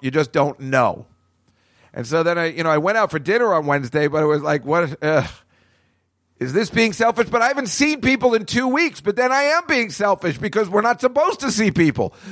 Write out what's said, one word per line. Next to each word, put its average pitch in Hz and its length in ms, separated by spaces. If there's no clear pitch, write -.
you 131 80
just 143 220
don't 143 260
know. 131 480
And 120 120
so 160 160
then 170 140
I, 170 100
you 165 180
know, 165 60
I 151 80
went 196 200
out 208 120
for 160 80
dinner 202 360
on 151 120
Wednesday, 143 420
but 156 140
it 151 40
was 151 160
like, 147 220
what, 151 380
uh, 151 240
is 127 120
this 202 180
being 226 220
selfish? 226 360
But 233 140
I 247 60
haven't 269 200
seen 285 320
people 247 340
in 226 100
two 247 220
weeks, 285 340
but 202 140
then 254 160
I 269 120
am 320 260
being 240 220
selfish 180 480
because 202 300
we're 208 120
not 233 200
supposed 294 400
to 262 120
see 208 180
people. 127 420